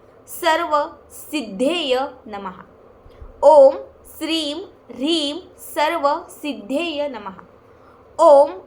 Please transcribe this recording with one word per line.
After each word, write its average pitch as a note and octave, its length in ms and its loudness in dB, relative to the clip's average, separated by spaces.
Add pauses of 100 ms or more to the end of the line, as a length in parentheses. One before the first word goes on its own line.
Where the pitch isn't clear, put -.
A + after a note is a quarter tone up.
(280)
सर्व D#4+ 680 -2 (140)
सिद्धेय C4 1040 -4 (100)
नमः। G3 360 -14 (800)
ओम C#4 300 8 (440)
श्रीं D#4 380 -6 (400)
ह्रीं D4+ 600 -4
सर्व D4+ 720 -2
सिद्धेय C#4+ 800 -6
नमः। G3+ 260 -14 (920)
ओम, D4 260 8 (160)